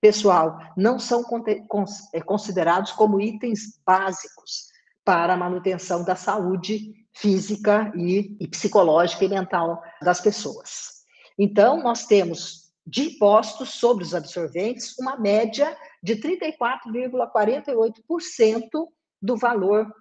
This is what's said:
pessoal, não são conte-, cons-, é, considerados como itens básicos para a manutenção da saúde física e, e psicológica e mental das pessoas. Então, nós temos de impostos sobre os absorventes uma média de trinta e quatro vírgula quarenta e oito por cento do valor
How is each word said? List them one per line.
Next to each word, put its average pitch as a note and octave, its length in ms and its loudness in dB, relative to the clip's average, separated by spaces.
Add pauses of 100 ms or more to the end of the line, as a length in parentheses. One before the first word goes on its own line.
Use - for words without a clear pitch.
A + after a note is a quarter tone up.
pessoal, F3+ 400 4 (300)
não A3+ 220 2
são A#3+ 240 -2
conte-, A3+ 440 -4
cons-, - 460 -4
é, E3 80 -4
considerados F#3+ 680 0
como G#3 280 2
itens G#3+ 640 -6
básicos F#3 680 -2 (520)
para F3 300 2
a F3+ 120 0
manutenção F3 580 -4
da F3+ 120 0
saúde F#3+ 800 -4 (180)
física G#3 840 0
e, F#3 440 -2
e E3 80 -8
psicológica F3 760 2
e F#3 40 0
mental F3 520 -4 (200)
das F3 200 2
pessoas. - 480 -4 (720)
Então, G#3 420 4
nós A#3+ 240 -2
temos F3 680 0 (140)
de G3 240 -4
impostos A3 600 2 (120)
sobre A#3 220 2
os D#3 100 -8
absorventes F3 880 -6
uma C4 180 -6
média A3+ 580 0 (280)
de G#3 140 -2
trinta E4 280 -4
e D#4 80 -4
quatro B3 380 -4
vírgula B3 340 -4
quarenta A#3 460 0
e B3 40 -2
oito A3+ 320 0
por E4 140 -2
cento A#3 680 0 (320)
do A3+ 160 -2
valor G#3+ 640 0